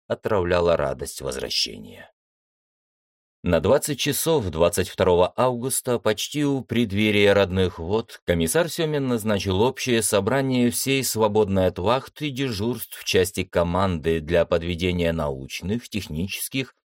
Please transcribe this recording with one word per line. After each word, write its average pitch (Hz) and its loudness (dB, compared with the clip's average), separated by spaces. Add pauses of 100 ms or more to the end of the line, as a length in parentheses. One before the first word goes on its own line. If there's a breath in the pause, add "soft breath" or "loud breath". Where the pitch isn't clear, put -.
отравляла 87 2
радость 67 -4
возвращения. 60 -8 (1300)
На 85 2
двадцать 131 2
часов 143 0
двадцать 85 2
второго 90 4
августа, 123 -2
почти 110 -2
у 139 0
преддверия 104 2
родных 95 2
вод, 98 -6
комиссар 87 2
Семин 151 -2
назначил 101 0
общее 123 2
собрание 123 2
всей 135 -2
свободной 104 2
от 90 -2
вахт 117 -2
и 151 -4
дежурств 120 -4
части 92 0
команды 87 0
для 82 2
подведения 85 0
научных, 76 -6
технических 98 -6 (200)